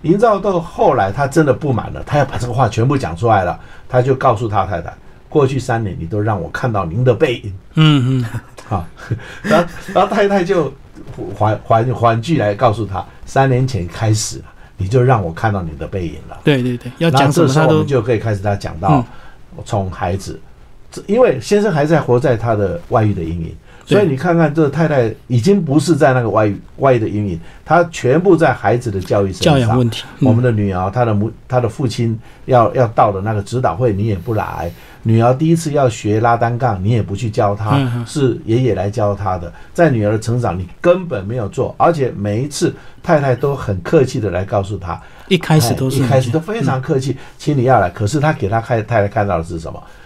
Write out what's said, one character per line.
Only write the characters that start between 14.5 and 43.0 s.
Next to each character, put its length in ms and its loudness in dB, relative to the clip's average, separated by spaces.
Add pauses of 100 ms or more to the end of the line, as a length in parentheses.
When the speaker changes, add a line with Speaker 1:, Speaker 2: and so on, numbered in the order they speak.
Speaker 1:
你 120 -4
就 120 2
让 240 2
我 80 -6
看 200 -2
到 100 -2
你 160 -8
的 80 -10
背 220 -6
影 80 -10 (120)
了。” 140 -16
Speaker 2:
对， 200 2
对， 140 -2
对， 220 -12
要 120 2
讲 200 4
什 100 2
么 60 6
他 80 2
都 0 -
Speaker 1:
那 0 -
这 0 -
时 60 4
候 80 4
我 100 4
们 80 0
就 160 0
可 100 0
以 60 2
开 160 -2
始 80 -6
他 120 0
讲 240 -8
到， 120 0
Speaker 2:
嗯。 140 2 (600)
Speaker 1:
从 260 -4
孩 260 -4
子， 220 -10 (540)
这， 140 -14
因 120 2
为 220 4
先 220 0
生 100 0
还 140 2
在 140 2
活 200 2
在 160 2
他 180 -2
的 240 -2 (100)
外 160 2
遇 100 2
的 80 -6
阴 180 -6
影， 160 -8 (300)
Speaker 2:
对。 120 4
Speaker 1:
所 60 4
以 60 2
你 60 0
看 200 0
看， 160 4
这 160 2
太 200 0
太 260 2 (140)
已 120 2
经 220 4
不 160 2
是 160 2
在 180 4
那 80 2
个 80 -2
外 180 2
遇， 140 -2 (180)
外 160 4
遇 40 2
的 100 0
阴 200 -2
影， 120 -4 (240)
她 280 4
全 280 2
部 160 6
在 160 4
孩 240 0
子 140 -4
的 100 -2
教 260 0
育 60 -4
身 100 -8
上。 120 4
Speaker 2:
教 40 4
养 200 2
问 100 2
题、 160 -6 (140)
嗯。 100 2
Speaker 1:
我 40 4
们 100 4
的 80 2
女 220 0
儿， 180 -2
她 140 0
的 100 0
母-， 160 0 (160)
她 140 2
的 80 -2
父 180 -4
亲 320 -2 (280)
要， 280 4
要 140 2
到 240 2
的 80 -4
那 120 -2
个 100 -2
指 180 -4
导 160 -2
会， 160 2
你 140 -2
也 80 0
不 200 -6
来。 360 -6 (320)
女 200 4
儿 100 4
第 140 0
一 80 6
次 160 -2
要 180 2
学 300 -2
拉 180 2
单 220 -2
杠， 240 -2
你 80 0
也 100 2
不 140 -4
去 160 -4
教 240 0
她， 220 0
Speaker 2:
嗯 160 0
哼。 140 -6
Speaker 1:
是 380 0
爷 180 0
爷 120 2
来 160 -2
教 240 0
她 240 -4
的。 140 -10 (200)
在 160 4
女 160 2
儿 60 2
的 80 0
成 220 -2
长， 180 -2
你 100 -8 (120)
根 260 0
本 180 -6
没 120 -6
有 120 -6
做， 300 -6
而 140 2
且 240 -2
每 260 -4
一 60 -6
次 260 -4 (300)